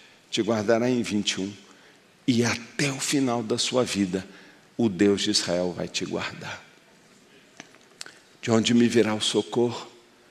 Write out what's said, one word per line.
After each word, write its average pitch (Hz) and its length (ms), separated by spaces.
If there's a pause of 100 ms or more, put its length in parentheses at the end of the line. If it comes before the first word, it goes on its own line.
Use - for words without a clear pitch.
(320)
te 117 100
guardará 113 480
em 120 140
vinte 101 300
e 92 80
um, 98 120 (720)
e 117 180
até 135 480
o 135 80
final 127 440
da 117 160
sua 123 240
vida, 95 420 (520)
o 117 100
Deus 98 340
de 104 100
Israel 90 440
vai 87 120
te - 180
guardar. 87 580 (1800)
"De - 80
onde 113 240
me 120 140
virá 110 260
o 107 80
socorro? - 720 (400)